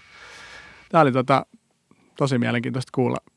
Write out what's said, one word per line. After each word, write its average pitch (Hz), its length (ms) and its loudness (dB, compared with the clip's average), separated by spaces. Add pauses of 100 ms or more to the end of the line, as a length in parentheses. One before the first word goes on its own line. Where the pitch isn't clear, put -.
(880)
Tää 165 120 4
oli, 139 100 6
tota, 131 340 0 (720)
tosi 135 200 0
mielenkiintoista 120 580 -4
kuulla 123 220 0 (200)